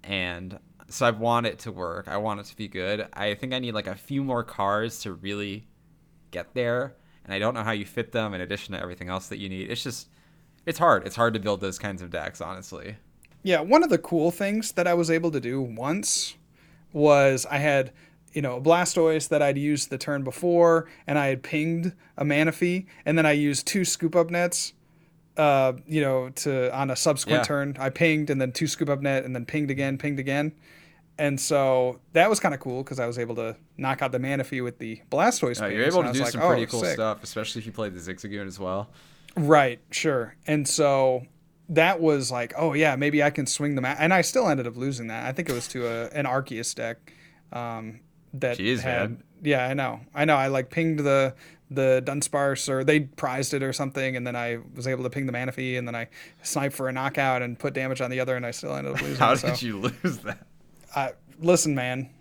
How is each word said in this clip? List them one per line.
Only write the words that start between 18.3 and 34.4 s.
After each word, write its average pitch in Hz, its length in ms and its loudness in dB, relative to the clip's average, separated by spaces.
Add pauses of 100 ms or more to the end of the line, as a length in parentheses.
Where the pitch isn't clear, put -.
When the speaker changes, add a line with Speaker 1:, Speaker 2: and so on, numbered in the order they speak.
Speaker 2:
you 156 80 -2
know, 127 160 -2
a 127 40 -6
Blastoise 160 680 4
that 151 120 4
I'd 139 160 4
used 143 320 -2
the 135 80 -6
turn 143 260 -4
before, 170 640 4 (200)
and 147 100 2
I 139 100 2
had 131 160 0
pinged 165 500 -2 (240)
a 143 60 -2
Manaphy, 160 640 2 (200)
and 156 120 2
then 160 80 6
I 151 60 6
used 147 360 2
two 190 180 0
Scoop 165 300 -2
Up 165 140 4
Nets, 175 440 -2 (640)
uh, 139 360 4 (140)
you 156 140 0
know, 131 280 0
to, 131 460 -2
on 135 160 0
a 123 40 -2
subsequent 139 460 2
Speaker 1:
Yeah. 113 40 2
Speaker 2:
turn. 143 340 -2
I 135 100 -2
pinged, 156 400 2
and 135 100 0
then 131 120 0
two 156 160 -2
Scoop 143 220 -2
Up 139 120 0
Net, 135 240 0
and 127 100 -6
then 120 100 -6
pinged 147 260 -2
again, 135 260 -2
pinged 139 220 -4
again. 143 340 -2 (640)
And 143 220 0
so 131 600 2 (140)
that 170 160 6
was 208 100 2
kinda 147 180 0
cool, 131 260 -6
'cause 131 160 -8
I 120 60 0
was 120 140 -4
able 117 160 -4
to 113 200 -6 (220)
knock 135 240 -2
out 131 100 0
the 123 80 -2
Manaphy 131 440 -2